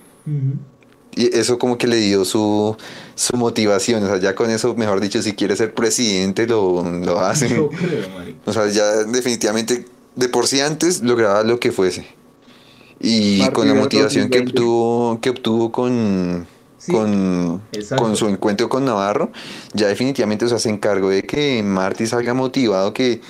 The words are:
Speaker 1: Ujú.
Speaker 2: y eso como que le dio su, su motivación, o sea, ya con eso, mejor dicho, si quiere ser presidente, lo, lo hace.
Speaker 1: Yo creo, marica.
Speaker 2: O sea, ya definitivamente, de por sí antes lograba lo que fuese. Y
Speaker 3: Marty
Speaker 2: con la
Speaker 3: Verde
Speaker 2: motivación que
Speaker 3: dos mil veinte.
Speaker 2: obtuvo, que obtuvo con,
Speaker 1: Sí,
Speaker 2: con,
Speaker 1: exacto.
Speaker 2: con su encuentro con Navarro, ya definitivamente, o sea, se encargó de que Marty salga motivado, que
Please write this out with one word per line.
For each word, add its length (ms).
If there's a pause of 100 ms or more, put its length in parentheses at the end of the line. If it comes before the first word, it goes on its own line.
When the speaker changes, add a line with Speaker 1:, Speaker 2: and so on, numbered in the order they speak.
(260)
Speaker 1:
Ujú. 300 (600)
Speaker 2:
y 220
eso 220
como 180
que 100
le 100
dio 260
su, 540 (380)
su 200
motivación, 680
o 40
sea, 100
ya 180
con 140
eso, 260
mejor 260
dicho, 200
si 120
quiere 220
ser 180
presidente, 760
lo, 360
lo 360
hace. 300
Speaker 1:
Yo 200
creo, 480
marica. 280
Speaker 2:
O 80
sea, 140
ya 360
definitivamente, 840 (300)
de 140
por 180
sí 140
antes 420
lograba 400
lo 160
que 120
fuese. 360 (960)
Y 380
Speaker 3:
Marty 160
Speaker 2:
con 120
la 60
Speaker 3:
Verde 100
Speaker 2:
motivación 460
que 100
Speaker 3:
dos 60
mil 80
veinte. 80
Speaker 2:
obtuvo, 600
que 80
obtuvo 420
con, 720 (320)
Speaker 1:
Sí, 140
Speaker 2:
con, 680 (100)
Speaker 1:
exacto. 320
Speaker 2:
con 140
su 100
encuentro 400
con 160
Navarro, 480 (420)
ya 140
definitivamente, 560
o 60
sea, 100
se 100
encargó 400
de 140
que 400
Marty 440
salga 260
motivado, 600
que 360